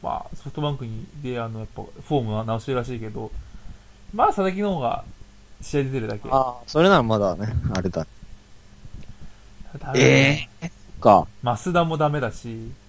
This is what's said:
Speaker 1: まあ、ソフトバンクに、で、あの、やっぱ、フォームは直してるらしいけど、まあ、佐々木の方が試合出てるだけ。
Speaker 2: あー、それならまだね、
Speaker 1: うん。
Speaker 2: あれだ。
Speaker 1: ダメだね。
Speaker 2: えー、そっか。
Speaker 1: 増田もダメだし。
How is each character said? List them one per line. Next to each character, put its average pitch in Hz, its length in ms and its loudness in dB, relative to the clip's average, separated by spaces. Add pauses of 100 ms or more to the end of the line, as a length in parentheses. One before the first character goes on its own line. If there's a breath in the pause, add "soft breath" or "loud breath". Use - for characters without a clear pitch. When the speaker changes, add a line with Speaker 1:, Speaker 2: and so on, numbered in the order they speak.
Speaker 1:
ま - 240 -6
あ、 - 100 -12
ソ - 80 -14
フ 139 80 -10
ト 156 100 -6
バ 147 100 -2
ン 139 60 -6
ク 131 80 -10
に、 113 200 -10 (160)
で、 123 180 -6
あ 113 100 -6
の、 110 100 -8
や 110 60 -8
っ - 100 -14
ぱ、 101 80 -10
フ - 340 -4
ォ - 40 4
ー - 20 -4
ム 107 120 -2
は 110 100 -2
直 113 160 -2
し - 40 -12
て 139 60 -4
る 127 60 0
ら 120 80 -2
し 127 100 -8
い 117 60 -8
け 110 80 -8
ど、 107 200 -8 (840 soft breath)
ま 214 100 2
あ、 - 40 6
佐 - 120 2
々 190 140 2
木 190 80 -4
の 202 140 0
方 160 40 -2
が 123 240 -2 (580)
試 - 180 -2
合 139 40 2
出 135 60 -2
て 135 100 -2
る 110 80 -4
だ 107 100 -4
け。 - 140 -10
Speaker 2:
あ 131 40 2
ー、 131 180 2 (120)
そ 151 160 2
れ 180 60 8
な 196 80 8
ら 143 80 6
ま 110 160 2
だ 95 160 2
ね、 107 180 -6 (120)
Speaker 1:
う - 80 0
ん。 95 40 0
Speaker 2:
あ 92 40 -2
れ 90 80 0
だ。 82 180 -4 (1700)
Speaker 1:
ダ 135 140 -8
メ 131 80 2
だ 131 60 8
ね。 139 440 6 (120)
Speaker 2:
え - 40 -10
ー、 170 40 -6
そ - 40 -20
っ - 280 -18
か。 98 260 8 (160)
Speaker 1:
増 123 300 -2
田 170 100 4
も 160 140 -2
ダ 151 100 2
メ 147 140 0
だ 113 100 -2
し。 113 400 -10 (180)